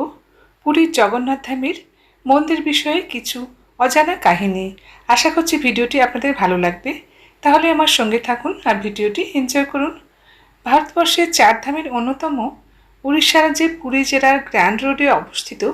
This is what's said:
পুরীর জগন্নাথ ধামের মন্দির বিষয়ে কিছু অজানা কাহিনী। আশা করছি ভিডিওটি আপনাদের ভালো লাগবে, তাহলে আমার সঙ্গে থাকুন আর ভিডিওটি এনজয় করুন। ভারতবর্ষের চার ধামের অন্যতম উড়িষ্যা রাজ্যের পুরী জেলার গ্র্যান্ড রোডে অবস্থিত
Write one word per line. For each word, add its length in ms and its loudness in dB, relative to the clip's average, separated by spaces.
পুরীর 260 2
জগন্নাথ 520 0
ধামের 320 -6
মন্দির 360 2
বিষয়ে 380 -2
কিছু 280 -10
অজানা 360 2
কাহিনী। 500 0
আশা 220 2
করছি 280 0
ভিডিওটি 420 0
আপনাদের 340 0
ভালো 240 0
লাগবে, 340 -2
তাহলে 280 4
আমার 260 2
সঙ্গে 240 0
থাকুন 320 -4
আর 180 2
ভিডিওটি 400 -4
এনজয় 360 -2
করুন। 220 -4
ভারতবর্ষের 680 2
চার 280 6
ধামের 280 -6
অন্যতম 480 -4
উড়িষ্যা 360 2
রাজ্যের 360 2
পুরী 280 -2
জেলার 400 2
গ্র্যান্ড 380 0
রোডে 300 0
অবস্থিত 500 -6